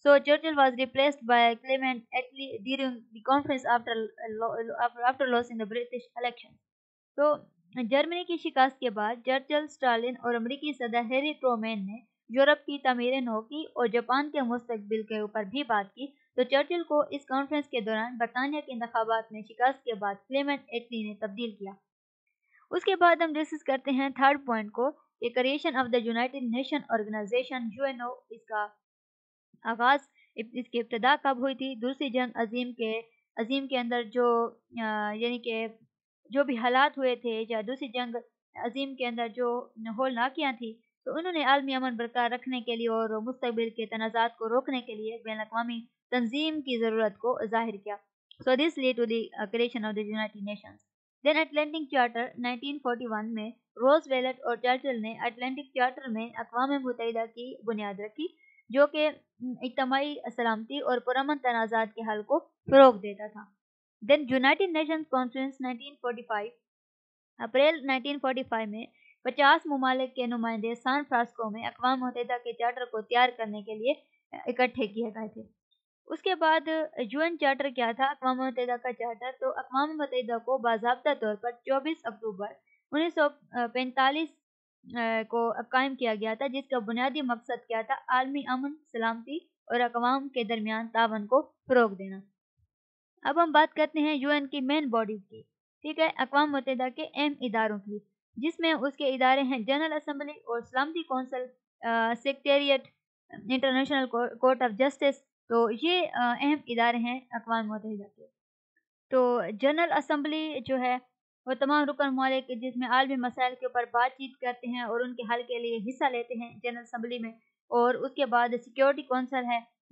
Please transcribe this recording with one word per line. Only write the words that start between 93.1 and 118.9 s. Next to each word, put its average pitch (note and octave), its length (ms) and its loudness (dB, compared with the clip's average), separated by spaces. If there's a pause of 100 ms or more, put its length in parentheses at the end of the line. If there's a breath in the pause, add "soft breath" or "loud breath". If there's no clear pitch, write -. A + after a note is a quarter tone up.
अब C#4+ 140 0
हम E4+ 140 4
बात D4+ 200 6
करते D4+ 280 0
हैं D4+ 140 2
यूएन C#4+ 320 0
की C#4 140 -6
main C#4 300 0
bodies A3 320 0
की, A3 200 -20 (400)
ठीक D4+ 160 -6
है, D#4+ 100 4
अक़वाम C#4+ 420 2
मुत्तहिदा C4 380 -2
के C4 140 -8
अहम C#4+ 400 -2
इदारों A3 360 0
की, G#3 320 -12 (280)
जिसमें E4 360 0
उसके C#4 300 -2
इदारे C4 380 4
हैं B3+ 220 0
General D4+ 280 0
Assembly D4 400 -6
और A#3 300 -6
Slamty D#4 400 -2
Council, B3+ 400 -4
अ, A#3 720 -2
Secretariat, C#4 680 2 (680)
International C4 560 2
को-, A#3+ 320 -2
कोर्ट B3+ 200 4
of B3 120 2
जस्टिस। C4+ 500 2
तो A#3 500 0
ये, E4 360 0
अ, - 140 -4
अहम C4+ 480 2
इदारे A#3 300 2
हैं A#3+ 360 -4
अक़वाम A3+ 320 -2
मुत्तहिदा G#3+ 380 -8
के। - 220 -20 (840)
तो A#3+ 400 4
General D4 380 2
Assembly D4+ 720 -2
जो C4 160 -2
है B3+ 200 0 (520)
वो C4 60 -2
तमाम C#4+ 300 2
रुकन C#4+ 240 0
ममालिक C4 420 0
जिसमें B3 380 -4
आलमी C4 280 4
मसाइल B3+ 380 -2
के B3+ 120 -6
ऊपर A#3+ 180 0
बातचीत B3 560 0
करते B3 280 -6
हैं B3 160 -4
और A#3 180 -2
उनके B3 200 -6
हल A#3+ 200 -2
के A#3+ 160 -6
लिए A#3 200 -4
हिस्सा C4 300 -2
लेते A#3+ 260 -6
हैं A#3 300 -12
General A#3+ 180 -6
Assembly A#3+ 360 -8
में। A3+ 200 -10 (320 soft breath)
और A#3+ 260 4
उसके C4+ 300 -2
बाद A#3+ 300 2
Security C4+ 460 2